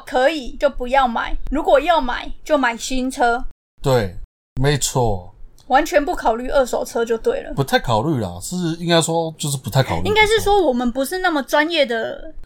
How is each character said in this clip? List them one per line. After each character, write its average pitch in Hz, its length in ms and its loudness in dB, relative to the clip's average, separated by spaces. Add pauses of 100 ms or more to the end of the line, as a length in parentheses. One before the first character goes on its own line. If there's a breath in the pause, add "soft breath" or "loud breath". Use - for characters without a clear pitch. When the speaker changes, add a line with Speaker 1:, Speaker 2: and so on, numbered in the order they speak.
Speaker 1:
可 254 240 2
以 294 300 -6
就 294 100 2
不 247 180 -8
要 262 200 4
买， - 280 -2 (140)
如 - 140 -2
果 311 160 6
要 320 200 2
买 240 320 -4 (120)
就 302 140 2
买 240 200 0
新 254 320 -2
车。 247 340 2 (380)
Speaker 2:
对， 120 340 2 (460)
没 143 160 2
错。 107 560 -2 (320)
Speaker 1:
完 269 200 2
全 294 200 2
不 339 100 -2
考 240 200 0
虑 247 120 -6
二 269 180 2
手 240 200 -2
车 - 180 -2
就 226 140 -2
对 - 240 -2
了。 - 120 -10
Speaker 2:
不 - 80 -2
太 139 160 0
考 110 260 2
虑 147 180 0
啦， 87 200 -6
是 - 140 -8 (200)
应 165 120 -6
该 165 140 4
说 160 360 -2
就 151 120 -4
是 139 80 -4
不 123 120 -8
太 131 140 4
考 82 160 -2
虑。 - 80 0
Speaker 1:
应 415 60 2
该 427 120 6
是 427 140 2
说 403 220 4
我 302 100 2
们 247 180 0
不 262 140 -2
是 359 140 -4
那 370 120 0
么 302 140 0
专 302 260 2
业 320 160 2
的。 240 480 -6 (120)